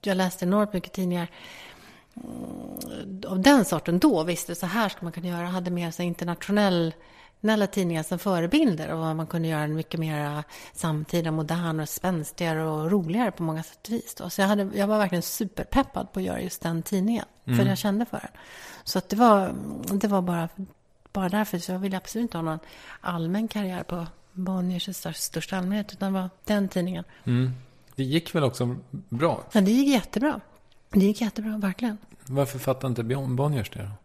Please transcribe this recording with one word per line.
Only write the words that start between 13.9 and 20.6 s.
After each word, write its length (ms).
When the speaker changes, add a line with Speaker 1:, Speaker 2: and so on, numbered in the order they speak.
Speaker 1:
vis 220
då. 160
Så 100
jag 80
hade, 260
jag 120
var 120
verkligen 240
superpeppad 920
på 80
att 60
göra 140
just 220
den 200
tidningen. 420
Speaker 2:
Mm. 140
Speaker 1:
För 80
jag 120
kände 280
för 140
den. 100
Så 140
att 100
det 80
var, 360
det 160
var 140
bara, 260